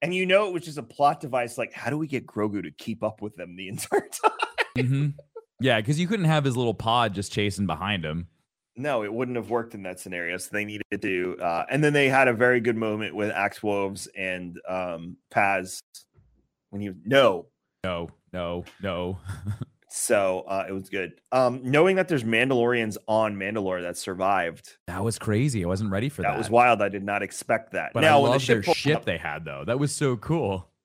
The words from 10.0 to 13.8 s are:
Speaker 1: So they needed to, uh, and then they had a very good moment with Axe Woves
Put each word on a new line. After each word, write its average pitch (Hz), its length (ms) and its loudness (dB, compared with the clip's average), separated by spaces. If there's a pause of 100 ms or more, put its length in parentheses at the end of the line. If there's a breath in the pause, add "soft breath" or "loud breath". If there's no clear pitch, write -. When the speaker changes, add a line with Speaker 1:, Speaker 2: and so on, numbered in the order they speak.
Speaker 1:
So - 160 -10
they 104 140 -2
needed 104 180 -10 (160)
to, 92 400 -2
uh, 85 300 -2
and 139 120 2
then 147 120 4
they 139 160 6
had 131 180 6
a 120 60 4
very 123 260 4
good 113 160 0
moment 107 400 -2
with 104 140 0
Axe 98 300 -2
Woves 98 540 -2